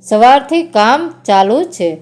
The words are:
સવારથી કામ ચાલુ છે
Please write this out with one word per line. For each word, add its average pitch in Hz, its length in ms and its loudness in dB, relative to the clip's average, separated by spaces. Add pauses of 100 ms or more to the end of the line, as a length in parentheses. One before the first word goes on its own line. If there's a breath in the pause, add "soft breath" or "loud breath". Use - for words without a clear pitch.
સવારથી 269 600 2
કામ 285 520 -2 (120)
ચાલુ 202 360 0
છે 175 400 -6